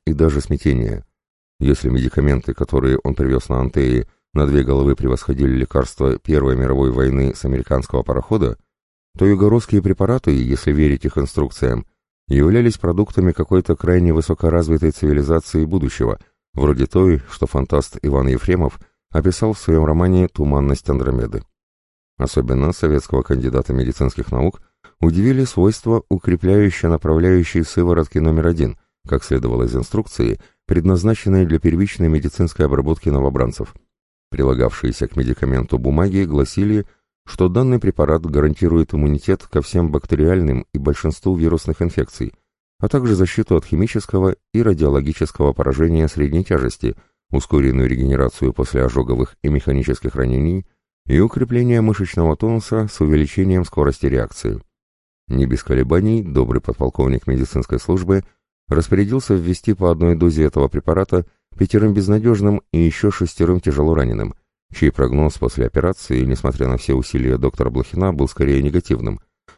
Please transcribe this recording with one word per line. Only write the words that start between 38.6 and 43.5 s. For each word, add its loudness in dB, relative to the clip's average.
иммунитет 0
ко -2
всем -2
бактериальным 0
и -4
большинству -2
вирусных -2
инфекций, -6
а -2
также 2
защиту 0